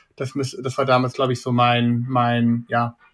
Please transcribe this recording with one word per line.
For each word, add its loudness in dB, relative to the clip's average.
Das -8
müß-, -6
das -6
war 0
damals, 2
glaub 0
ich, -4
so -4
mein, 2
mein, 2
ja, -2